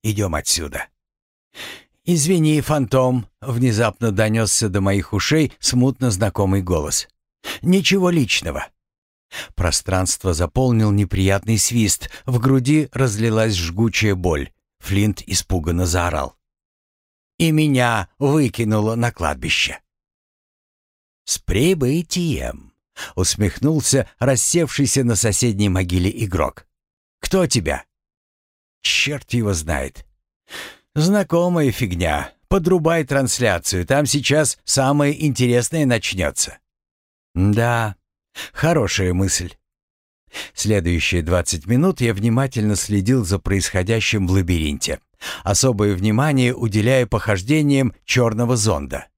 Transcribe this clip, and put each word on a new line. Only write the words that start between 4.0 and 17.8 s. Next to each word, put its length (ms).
донёсся 580
до 100
моих 320
ушей 480
смутно 520
знакомый 500
голос. 460
«Ничего 480
личного!» 560
Пространство 800
заполнил 580
неприятный 640
свист, 540
в 140
груди 520
разлилась 640
жгучая 600
боль. 360
Флинт 460
испуганно 600
заорал. 500
«И 120
меня 580